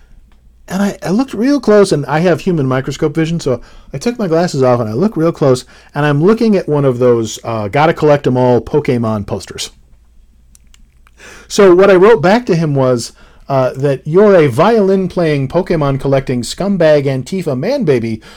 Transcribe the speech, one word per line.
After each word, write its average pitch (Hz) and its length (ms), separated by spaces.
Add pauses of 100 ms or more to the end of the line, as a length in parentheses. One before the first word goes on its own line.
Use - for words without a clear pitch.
(680)
And 190 140
I, 202 200
I 160 80
looked 247 220
real 262 280
close, 208 320
and 147 140
I 151 140
have 170 200
human 156 260
microscope 135 480
vision, 160 260
so 123 220 (300)
I 135 60
took 240 200
my 208 100
glasses 160 340
off 123 180
and 110 80
I 107 40
looked 170 240
real 160 160
close, 135 320 (300)
and 147 100
I'm 147 180
looking 220 340
at 170 120
one 143 160
of 127 140
those, 117 440
uh, 110 260
gotta 151 260
collect 147 320
'em 127 100
all 123 240
Pokemon 117 680
posters. - 440 (1800)
So 190 260
what 196 160
I 190 40
wrote 202 260
back 233 260
to 185 100
him 156 180
was, 127 380 (360)
uh, 131 240
that 135 340
you're 196 300
a 151 100
violin-playing, 175 1040
Pokemon-collecting 139 920
scumbag 160 640
Antifa 139 520
man-baby 139 600 (160)